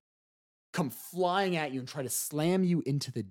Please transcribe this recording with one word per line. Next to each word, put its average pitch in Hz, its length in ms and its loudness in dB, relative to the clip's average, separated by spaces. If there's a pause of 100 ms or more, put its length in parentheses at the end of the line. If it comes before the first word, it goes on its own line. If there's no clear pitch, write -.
(720)
come 156 180 -2
flying 180 680 0
at 151 160 -2
you 131 80 -4
and 127 80 -8
try 147 140 -6
to 123 60 -4
slam 170 540 2
you 175 240 4
into 135 240 0
the 113 200 -4